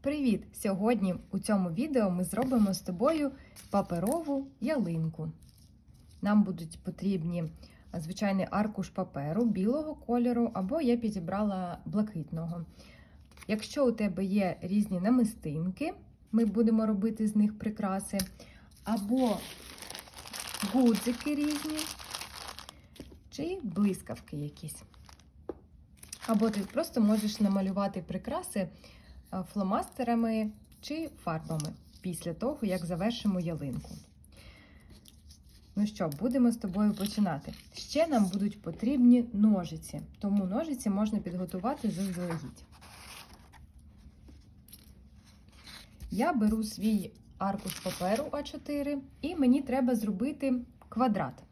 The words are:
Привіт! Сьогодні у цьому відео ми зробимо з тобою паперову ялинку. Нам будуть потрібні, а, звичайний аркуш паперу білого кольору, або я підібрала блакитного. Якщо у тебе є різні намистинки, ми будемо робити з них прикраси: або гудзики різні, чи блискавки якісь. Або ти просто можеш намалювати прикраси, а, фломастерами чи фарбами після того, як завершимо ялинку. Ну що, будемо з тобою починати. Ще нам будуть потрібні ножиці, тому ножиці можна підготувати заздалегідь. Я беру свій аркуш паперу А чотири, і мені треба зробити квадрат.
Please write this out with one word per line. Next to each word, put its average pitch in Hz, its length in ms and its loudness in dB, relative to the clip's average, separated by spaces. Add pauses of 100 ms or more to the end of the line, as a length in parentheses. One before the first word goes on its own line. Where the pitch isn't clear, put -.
Привіт! 269 400 2 (100)
Сьогодні 196 600 2 (160)
у 196 80 -4
цьому 190 320 2
відео 233 400 2
ми 180 140 0
зробимо 214 500 2
з - 60 -6
тобою 277 500 0 (400)
паперову 269 760 0 (140)
ялинку. 165 720 -2 (920)
Нам 208 200 6
будуть 170 400 -2
потрібні, 175 640 -2 (460)
а, 170 100 -6
звичайний 190 500 0
аркуш 208 380 -2
паперу 175 560 -2
білого 247 500 0
кольору, 240 600 2
або 196 260 0
я 240 160 4
підібрала 190 880 -2
блакитного. 165 800 -4 (840)
Якщо 247 380 0
у 233 60 4
тебе 196 320 0
є 190 360 2
різні 185 400 0
намистинки, 208 960 0 (380)
ми 226 120 6
будемо 220 420 4
робити 214 420 0
з 214 80 0
них 208 220 4
прикраси: 196 600 -2 (680)
або 220 520 2 (1400)
гудзики 240 640 2
різні, 302 440 -2 (1500)
чи 349 320 -6
блискавки 196 760 -2
якісь. 147 460 -10 (1400)
Або 220 240 4
ти 202 100 -2
просто 277 400 -2
можеш 214 400 4
намалювати 196 640 2
прикраси, 226 680 -4 (600)
а, 185 120 -4
фломастерами 226 1080 0 (300)
чи 311 300 -6 (140)
фарбами 160 480 -2 (280)
після 170 340 -6
того, 277 280 -4
як 180 220 0
завершимо 185 560 0
ялинку. 151 500 -6 (1900)
Ну 208 100 2
що, 185 220 -2
будемо 240 440 4
з 226 40 -2
тобою 202 380 2
починати. 196 600 0 (200)
Ще - 320 0
нам 247 180 4
будуть 196 380 -2
потрібні 240 680 6
ножиці, 180 680 2 (180)
тому 202 260 2
ножиці 240 460 -2
можна 214 280 2
підготувати 185 720 -2
заздалегідь. 175 720 -4 (3500)
Я 262 220 2
беру 220 300 4
свій 208 480 0 (280)
аркуш 196 360 -4
паперу 190 580 -2
А 285 100 -4
чотири, 285 560 -4 (220)
і 349 160 -4
мені 269 260 6
треба 254 340 2
зробити 254 580 -2 (340)
квадрат. 202 640 0